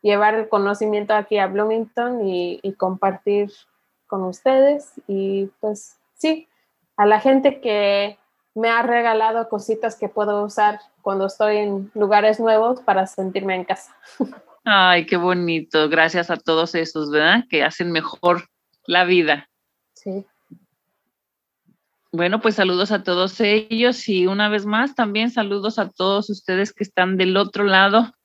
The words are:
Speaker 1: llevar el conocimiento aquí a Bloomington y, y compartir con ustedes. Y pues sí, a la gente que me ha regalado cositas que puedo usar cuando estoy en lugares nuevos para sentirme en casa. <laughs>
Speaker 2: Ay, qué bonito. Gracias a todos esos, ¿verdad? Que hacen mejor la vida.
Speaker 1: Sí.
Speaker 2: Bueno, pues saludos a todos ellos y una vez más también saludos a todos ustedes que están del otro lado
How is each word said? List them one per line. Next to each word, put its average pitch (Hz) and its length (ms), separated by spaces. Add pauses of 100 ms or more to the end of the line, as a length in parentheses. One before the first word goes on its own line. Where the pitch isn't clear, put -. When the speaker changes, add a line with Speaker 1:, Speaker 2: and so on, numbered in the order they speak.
Speaker 1:
llevar 208 320
el 220 140
conocimiento 208 640
aquí 208 240
a 190 80
Bloomington 220 800
y, 175 360
y 196 120
compartir 196 760 (560)
con 196 180
ustedes. 269 680 (140)
Y 196 400 (140)
pues 214 360 (180)
sí, 320 340 (480)
a 208 100
la 214 140
gente 269 400
que 202 580 (360)
me 226 140
ha 233 140
regalado 226 680
cositas 220 480
que 208 120
puedo 208 360
usar 208 360 (220)
cuando 196 240
estoy 214 300
en 202 380
lugares 208 440
nuevos 226 420
para 190 260
sentirme 190 500
en 180 80
casa. - 320 (220)
<laughs> - 460
Speaker 2:
Ay, 185 420
qué 185 100
bonito. 170 720
Gracias 165 420
a 165 60
todos 165 400
esos, 160 340
¿verdad? 170 400
Que 147 140
hacen 170 260
mejor 175 540 (420)
la 180 180
vida. 160 440 (460)
Speaker 1:
Sí. 196 300 (1900)
Speaker 2:
Bueno, 180 280
pues 220 160
saludos 190 360
a 196 100
todos 185 380
ellos 226 680
y 185 180
una 202 220
vez 208 180
más 233 280
también 220 360
saludos 208 480
a 202 100
todos 196 400
ustedes 196 440
que - 120
están 185 320
del 185 200
otro 202 280
lado 202 480 (120)